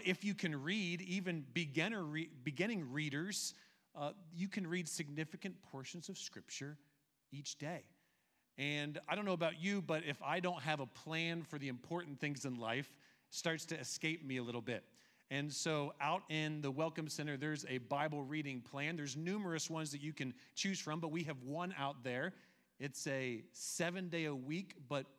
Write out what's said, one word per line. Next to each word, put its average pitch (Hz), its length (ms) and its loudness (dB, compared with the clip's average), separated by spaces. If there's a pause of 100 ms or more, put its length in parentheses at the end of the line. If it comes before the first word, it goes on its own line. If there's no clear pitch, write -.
if 185 180 4
you 202 120 2
can 151 280 0
read, 175 380 2
even 180 440 0 (100)
beginner 170 500 2
re-, 156 240 -2 (160)
beginning 156 480 2
readers, 151 640 0 (420)
uh, 143 160 -2 (220)
you 175 120 0
can 196 200 -2
read 170 220 0
significant 156 720 -2
portions 143 480 -8
of 185 80 -8
Scripture - 580 -8 (540)
each 139 260 -8
day. 156 240 -4 (800)
And 147 400 2 (100)
I 160 60 2
don't 208 100 2
know 196 80 4
about 160 260 4
you, 196 220 4
but 160 260 2
if 139 160 0
I 160 180 2
don't 175 220 2
have 151 180 2
a 131 60 -2
plan 165 560 0
for 147 160 -6
the 143 100 -2
important 143 520 -4
things 143 240 0
in 127 120 0
life, 117 360 0 (380)
it - 40 -10
starts 160 320 2
to 156 140 -4
escape 160 420 0
me 131 140 0
a 123 60 2
little 120 180 -2
bit. 107 240 -2 (460)
And 143 200 0
so 156 480 2
out 160 300 2
in 156 320 2
the 139 100 2
Welcome 156 380 2
Center, 147 300 0
there's 151 300 0
a 127 100 2
Bible 143 440 2
reading 139 380 -2
plan. 143 360 -2
There's 143 200 -2
numerous 175 540 0
ones 160 220 0
that 143 100 -6
you 151 100 -2
can 131 220 -2 (200)
choose 196 240 2
from, 156 220 0
but 160 100 0
we 170 140 2
have 139 180 -2
one 170 360 -2
out 139 260 0
there. 135 300 2 (460)
It's 139 260 -4
a 131 460 0
seven-day-a-week, 160 1200 0 (140)
but 139 180 0 (120)